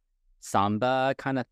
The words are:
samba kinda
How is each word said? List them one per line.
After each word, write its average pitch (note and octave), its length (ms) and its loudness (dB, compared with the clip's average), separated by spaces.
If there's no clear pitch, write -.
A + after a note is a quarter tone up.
samba B2 800 0
kinda C3+ 340 -2